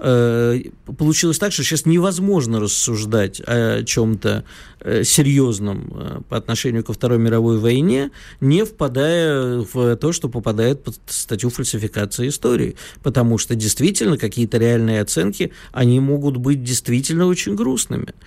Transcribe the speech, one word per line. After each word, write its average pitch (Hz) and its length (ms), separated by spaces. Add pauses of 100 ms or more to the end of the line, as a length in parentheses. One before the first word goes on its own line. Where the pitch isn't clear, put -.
э, 120 640 (340)
получилось 156 420
так, 202 140
что 151 120
сейчас 160 220
невозможно 170 760
рассуждать 107 840
о 117 380
чем-то, 110 600 (360)
э, 113 240
серьезном, 123 880
э, - 360
по 120 80
отношению 117 480
ко - 80
Второй 120 260
мировой 113 400
войне, 165 520 (300)
не 151 240
впадая 139 1080
в 120 240
то, 151 160
что 160 160
попадает 117 560
под - 220
статью - 440
фальсификации 110 800
истории. - 480 (260)
Потому 117 360
что - 180
действительно 135 640
какие-то 113 400
реальные 113 440
оценки, 170 480 (220)
они 123 280
могут 143 360
быть 131 260
действительно 127 640
очень 180 300
грустными. - 560 (140)